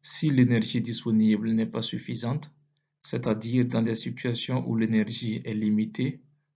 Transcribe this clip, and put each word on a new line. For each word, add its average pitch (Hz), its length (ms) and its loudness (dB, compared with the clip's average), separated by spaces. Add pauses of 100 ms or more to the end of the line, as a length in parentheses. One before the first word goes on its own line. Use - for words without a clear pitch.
Si - 280 0
l'énergie 120 500 4
disponible 110 720 2
n'est 113 140 2
pas 113 160 -4
suffisante, 123 680 -6 (520)
c'est-à-dire 120 640 0
dans 120 160 0
des 113 120 0
situations 123 720 -4
où 117 80 0
l'énergie 110 680 0
est 113 100 -6
limitée, 107 680 0 (360)